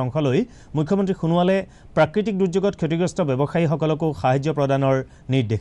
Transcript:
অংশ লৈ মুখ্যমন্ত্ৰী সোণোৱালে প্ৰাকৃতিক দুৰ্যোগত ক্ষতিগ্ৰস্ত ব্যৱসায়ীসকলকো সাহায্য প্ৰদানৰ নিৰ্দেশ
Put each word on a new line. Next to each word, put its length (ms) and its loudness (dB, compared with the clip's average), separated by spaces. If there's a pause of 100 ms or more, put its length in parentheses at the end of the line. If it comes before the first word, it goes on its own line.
অংশ 100 -6 (120)
লৈ 120 2 (400)
মুখ্যমন্ত্ৰী 420 0
সোণোৱালে 360 2 (400)
প্ৰাকৃতিক 440 0
দুৰ্যোগত 400 0
ক্ষতিগ্ৰস্ত 380 -2 (100)
ব্যৱসায়ীসকলকো 760 0 (140)
সাহায্য 360 2
প্ৰদানৰ 400 2 (360)
নিৰ্দেশ 280 0